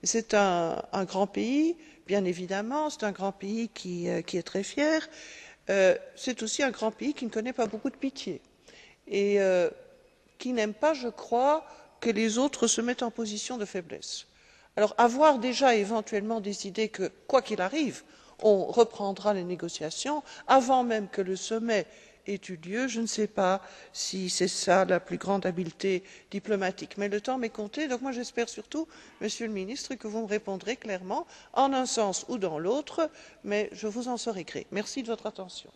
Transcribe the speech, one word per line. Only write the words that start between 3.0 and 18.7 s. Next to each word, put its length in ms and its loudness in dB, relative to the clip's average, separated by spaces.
un 80 0
grand 220 -4
pays 360 -4
qui, 400 -6
euh, 140 0
qui 140 -6
est 80 -2
très 180 -2
fier. 460 0
Euh, 260 6
c'est 300 -4
aussi 180 -2
un 80 2
grand 220 -2
pays 220 -4
qui 100 -8
ne 60 -4
connaît 220 -4
pas 140 0
beaucoup 240 -4
de 60 -18
pitié 440 -6
et, 320 4
euh, 280 4
qui 140 -4
n'aime 220 0
pas, 200 2
je 140 -4
crois, 580 2
que 100 0
les 280 2
autres 300 2
se 120 2
mettent 220 -2
en 80 -2
position 460 -6
de 80 -4
faiblesse. 600 -10
Alors, 200 4
avoir 440 8
déjà 340 4
éventuellement 680 0
décidé 480 -4
que, 220 -4
quoi 160 6
qu'il 180 -4
arrive, 440 -2
on 260 6
reprendra 680 2